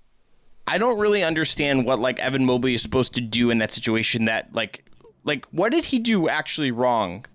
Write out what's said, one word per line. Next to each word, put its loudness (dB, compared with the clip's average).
I 0
don't 0
really 2
understand 0
what, 2
like, -2
Evan 0
Mobley 2
is 0
supposed 0
to -4
do 0
in 2
that -2
situation 0
that, -2
like, -6
like, -4
what 0
did 0
he 0
do 2
actually -2
wrong? 0